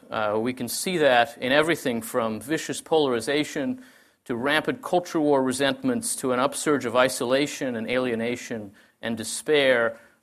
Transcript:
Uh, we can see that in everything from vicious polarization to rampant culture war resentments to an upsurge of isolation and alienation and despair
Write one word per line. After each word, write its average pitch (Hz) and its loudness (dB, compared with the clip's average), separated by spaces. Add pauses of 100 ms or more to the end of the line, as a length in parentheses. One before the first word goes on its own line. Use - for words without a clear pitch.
(100)
Uh, 107 0
we 120 0
can 123 -8
see 180 -4
that 127 4
in 127 0
everything 147 2
from 113 -2
vicious 147 -6
polarization 139 0 (420)
to 123 -4
rampant 143 0
culture 175 -2
war 147 4
resentments 131 -2
to 127 -4
an 123 0
upsurge 135 0
of 113 -2
isolation 131 0
and 110 -6
alienation 120 -4 (300)
and 117 -6
despair 123 2 (240)